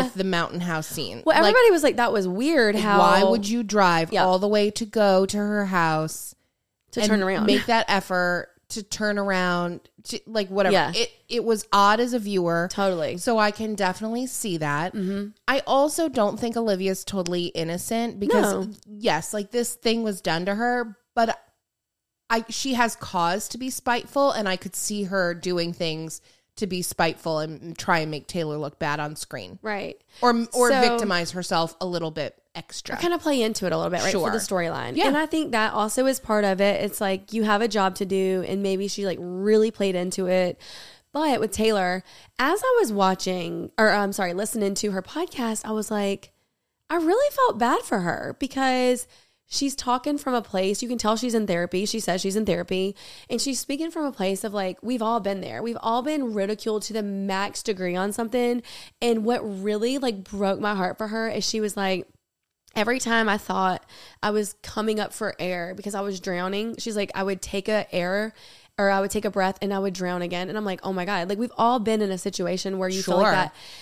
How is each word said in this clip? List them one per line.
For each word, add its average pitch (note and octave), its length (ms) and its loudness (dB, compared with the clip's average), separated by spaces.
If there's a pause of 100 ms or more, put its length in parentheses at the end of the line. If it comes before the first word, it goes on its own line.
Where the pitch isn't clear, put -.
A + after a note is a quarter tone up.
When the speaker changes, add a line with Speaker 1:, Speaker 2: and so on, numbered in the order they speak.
Speaker 1:
with B3+ 100 -6
the F#3+ 100 -2
mountain F3 360 0
house E3 260 -4
scene. A2+ 400 -8
Speaker 2:
Well, - 100 6
Speaker 1:
Like, E4+ 140 8
Speaker 2:
everybody A#4 200 8
was E4+ 120 6
like, C4+ 140 4
"That A#3 180 4
was G3 120 2
weird." A3+ 480 4
How G#3+ 240 4
Speaker 1:
why F3+ 240 8
would G3+ 240 4
you A#3 160 0
drive F3+ 480 4
Speaker 2:
Yeah. F#3 140 4
Speaker 1:
all F#3 140 4
the G3+ 100 0
way G#3 220 4
to A3 160 -4
go G3 400 4
to G3 100 -6
her G#3 300 0
house D#3+ 680 0 (580)
Speaker 2:
To B3 80 -4
Speaker 1:
and G#3+ 100 2
Speaker 2:
turn G#3 120 4
around. F#3+ 220 0
Speaker 1:
make A3 220 4
that A3+ 220 4
effort F3+ 600 0 (220)
to A3 120 -8
turn G#3 360 -2
around, F3+ 600 0 (240)
to, - 220 -10
like, G#3+ 220 -2
whatever. F#3+ 240 2
Speaker 2:
Yeah. E3 220 4
Speaker 1:
It, A3+ 160 -2 (180)
it A3+ 160 -2
was A3 300 0
odd G3+ 260 6
as B3 140 0
a B3 40 0
viewer. F3+ 540 0
Speaker 2:
Totally. F3+ 460 0
Speaker 1:
So A3+ 200 0
I G#3 120 4
can A3 240 -6
definitely A3 520 -2
see G3 300 -4
that. D3+ 380 -2
Speaker 2:
Mm-hmm. G3 340 -4 (180)
Speaker 1:
I C4 200 2
also D4 420 2
don't G#3+ 320 0
think A#3 160 -4
Olivia's F#3+ 480 0
totally F3+ 440 -2
innocent F#3 680 -4
because, G3 480 2
Speaker 2:
No. A3 60 -12 (260)
Speaker 1:
yes, F3 360 -2
like, G#3 160 -6
this A#3+ 240 -2
thing A3+ 280 0
was G#3 200 -4
done E3+ 240 -2
to G3+ 80 0
her, A#3+ 420 -2 (180)
but A3+ 240 2 (920)
I, A#3 200 0
she C4 260 -4
has A#3 220 2
cause F3+ 520 -2
to A#3 100 -12
be B3+ 120 -6
spiteful, C4+ 640 0
and G#3 160 -2
I F#3 80 0
could F#3 180 -12
see G#3 300 -4
her F#3 280 0
doing E3+ 400 -2
things D#3+ 480 -6 (360)
to G#3 100 -4
be F3+ 160 -4
spiteful E3 580 -2
and D#3+ 360 -10
try F3 240 0
and D#3 100 -4
make D3 160 -8
Taylor D#3 300 -4
look D3 220 -8
bad D3+ 200 -2
on D3+ 160 -6
screen. A2+ 480 -12
Speaker 2:
Right. G3+ 380 -8 (220)
Speaker 1:
Or, A#3+ 80 6 (240)
or B3 160 4
Speaker 2:
So C4+ 100 4
Speaker 1:
victimize A3 520 2
herself F3 480 -2
a F#3 60 -4
little E3+ 240 -4
bit D#3 240 -6 (200)
extra. - 400 -12
Speaker 2:
Or - 40 -6
kinda F4 200 0
play C#4 240 0
into G#3+ 240 -2
it E3+ 60 0
a D#3+ 40 2
little E3+ 140 -2
bit, F3+ 100 0
right, F#3+ 120 2
for F3 180 0
the A3 100 -2
Speaker 1:
Sure. G3 220 -2
Speaker 2:
storyline. D3+ 340 -4
Speaker 1:
Yeah. E4+ 120 2
Speaker 2:
And C#4+ 100 2
I D#4 80 2
think D#4 260 -2
that A3 220 0
also G#3+ 320 0
is C4+ 120 2
part G#3+ 280 2
of F#3+ 160 2
it. G3+ 200 4
It's G#3 180 -4
like, F#3+ 340 -2
you A3 100 0
have G#3 160 2
a A#3 80 2
job G3 280 2
to G3+ 100 -4
do, F#3+ 420 0
and G3 140 -2
maybe G3 260 -2
she, G3+ 160 -6
like, F#3 160 -2
really G#3 500 2
played G3 240 0
into F3+ 320 -2
it. F3+ 320 2 (540)
But D4 280 2
with A3 120 -2
Taylor, G3 500 2 (360)
as D#4 260 2
I B4+ 160 4
was D4+ 120 2
watching, F#3 840 0
or A3 120 6
I'm G3+ 240 2
sorry, F3+ 180 -2
listening G3 440 -2
to G#3 160 -2
her F#3 100 -2
podcast, B3+ 640 -4
I A3 60 -4
was G#3+ 180 -4
like, G3+ 420 -2 (560)
I D#4 80 0
really G4 380 4
felt B4 240 2
bad C4 240 2
for A3 180 -2
her E3+ 400 -4
because B3+ 640 0 (420)
she's C4+ 280 -2
talking B3+ 420 -2
from C4 160 -2
a A#3 80 0
place, F#3+ 400 -2
you B3 60 -6
can A#3 100 -4
tell A3 180 0
she's A#3+ 180 -2
in A3 120 2
therapy. F3+ 400 0
She A3 140 -4
says F3+ 200 0
she's G3 140 -2
in G#3+ 100 0
therapy, F#3 520 -2 (340)
and A#3+ 100 -2
she's C4+ 200 -4
speaking D#4+ 320 -4
from D#4+ 120 -4
a C#4 80 -4
place F#3+ 320 -2
of, G#3 80 -6
like, F#3+ 300 -4
we've A#3 200 -4
all A3+ 180 0
been G3 200 -4
there. A#2 220 -8
We've A#3 200 -6
all A#3 200 0
been C4+ 320 -2
ridiculed G#3 500 -2
to - 80 -8
the G#3+ 100 -4
max G3 600 -4
degree F#3 320 -4
on F#3+ 180 -2
something. A#3+ 500 -2 (380)
And A#3 240 2
what A#3+ 180 0
really, G#3+ 560 -2
like, A3+ 260 -4
broke G3 340 -2
my G#3 160 -2
heart F3+ 240 -2
for A3 100 -4
her A3+ 200 -2
is G#3 200 -4
she A3 120 -2
was G#3 160 -2
like, F#3+ 320 -2 (680)
"Every A3+ 240 0
time A3+ 300 2
I G#3 100 2
thought F#3+ 460 -2 (360)
I G#3+ 100 0
was G#3 240 -2 (100)
coming G#3+ 340 -2
up G3+ 140 -4
for - 260 -6
air F3+ 380 -6
because G#3 180 -8
I G3 60 -2
was G3+ 180 -4
drowning," F#3+ 600 -4
she's A3 180 -6
like, G3+ 180 -2
"I G3 80 -4
would F#3+ 180 -2
take G3 280 -6
a G#3+ 260 0
air, G3 400 -2 (440)
or G3 120 4
I G3 100 4
would G3 100 0
take G#3 140 -2
a G#3+ 60 -2
breath F#3+ 320 0
and G3+ 100 -2
I G3 60 0
would G3 160 -2
drown F3+ 280 -4
again." F3+ 260 -4
And G#3 100 -6
I'm G#3+ 60 -4
like, F#3+ 180 -4
"Oh G3 100 -4
my F3+ 120 -2
God." F3+ 240 -2
Like, G3+ 100 -2
we've A#3 180 -4
all A#3+ 220 4
been A3 240 0
in G3 80 0
a F#3 80 -2
situation F#3+ 600 -4
where F#3 100 -2
you F#3+ 140 -4
feel F3+ 160 0
like G3+ 80 6
Speaker 1:
Sure. G3 60 6
Speaker 2:
that. F3 220 2 (280)